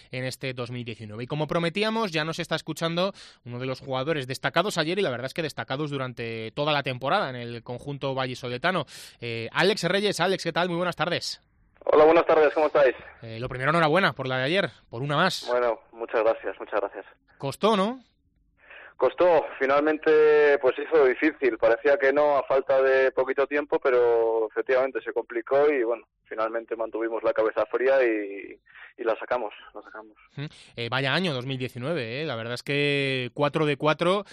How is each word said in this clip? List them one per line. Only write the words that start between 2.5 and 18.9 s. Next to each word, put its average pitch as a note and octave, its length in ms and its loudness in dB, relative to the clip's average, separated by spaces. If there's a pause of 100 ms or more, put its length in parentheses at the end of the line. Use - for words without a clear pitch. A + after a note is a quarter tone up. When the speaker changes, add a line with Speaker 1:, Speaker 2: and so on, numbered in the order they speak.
Speaker 1:
escuchando E3 580 -4 (320)
uno A#2+ 140 -12
de B2+ 80 -6
los C3 140 -6
jugadores C3 460 -4
destacados E3+ 520 -2
ayer E3+ 200 -2
y G#3 40 0
la E3 80 0
verdad A#2+ 160 -6
es - 80 -10
que E3+ 80 -6
destacados C#3+ 480 -6
durante A#2 640 -8
toda D3+ 200 -2
la C#3+ 100 0
temporada C#3 480 -2
en B2+ 60 -10
el A#2+ 260 -10
conjunto C3+ 520 -8
vallisoletano. C3 680 -4 (360)
Eh, A#2 320 -6
Alex F#3 320 2
Reyes. G3 340 0
Alex, F3+ 240 0
¿qué E3 100 -4
tal? F3 160 0
Muy E3+ 100 -4
buenas F3 180 -4
tardes. - 440 -4 (440)
Speaker 2:
Hola, D3+ 200 8
buenas D#3+ 220 6
tardes, D#3 260 4
¿cómo D#3 140 2
estáis? C#3 280 4 (280)
Speaker 1:
Eh, A2+ 160 -12
lo B2 100 -6
primero, B2+ 220 -2
enhorabuena E3 420 4
por B2+ 140 -8
la B2+ 120 -2
de B2+ 60 0
ayer, E3+ 240 0 (220)
por A#2 100 -10
una C#3+ 140 -2
más. E3+ 340 0
Speaker 2:
Bueno, A#2+ 300 2 (140)
muchas A#2 300 -2
gracias, A2 360 0
muchas G#2+ 220 -4
gracias. G2+ 260 -8 (320)
Speaker 1:
Costó, G3 380 0
¿no? A3+ 260 -2 (960)